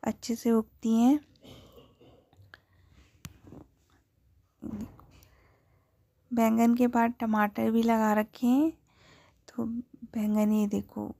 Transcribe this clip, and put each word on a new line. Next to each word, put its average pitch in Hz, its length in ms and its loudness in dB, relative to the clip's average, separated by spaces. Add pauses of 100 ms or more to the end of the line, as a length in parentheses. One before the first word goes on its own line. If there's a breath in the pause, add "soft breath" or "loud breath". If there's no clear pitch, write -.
अच्छे - 320 -6
से 233 160 -2
उगती 226 440 -2
हैं। 247 240 4 (4000 loud breath)
बैंगन 226 440 2
के 247 140 2
बाद 233 320 0
टमाटर 214 500 -2
भी 226 140 2
लगा 220 300 2
रखे 214 320 -2
हैं। 277 240 2 (800 soft breath)
तो 233 180 -8
बैंगन, 214 840 -2
ये 214 160 2
देखो 202 520 -8